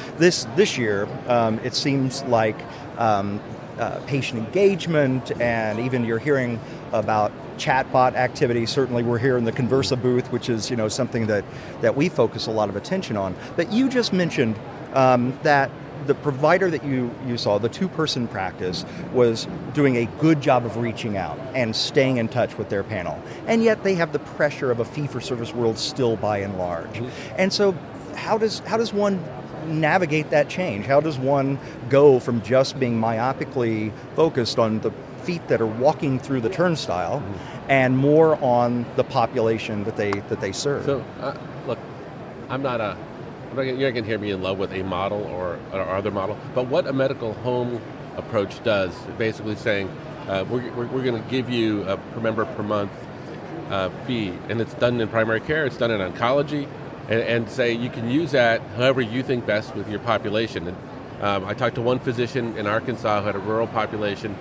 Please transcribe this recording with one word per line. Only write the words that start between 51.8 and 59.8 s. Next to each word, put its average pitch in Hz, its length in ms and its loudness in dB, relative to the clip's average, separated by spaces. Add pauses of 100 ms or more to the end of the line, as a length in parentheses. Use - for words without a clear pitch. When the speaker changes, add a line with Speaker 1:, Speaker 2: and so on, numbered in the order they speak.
Speaker 2:
a 95 120 0
per - 240 -10
member 110 240 0
per 104 200 -4
month, 101 280 0 (800)
uh, 95 200 0 (160)
fee, 110 280 -2 (160)
and 110 100 -2
it's 110 140 -2
done 123 260 2
in 110 80 0
primary 110 320 2
care, 151 260 0
it's 127 120 -4
done 117 140 2
in 104 100 0
oncology, 139 640 0 (420)
and, 113 120 2
and 117 280 0
say 120 220 2
you 117 180 -2
can 117 200 -4
use 143 220 2
that 117 280 4 (160)
however 127 260 2
you 120 220 -2
think 123 220 -2
best 107 300 -2
with 101 120 -6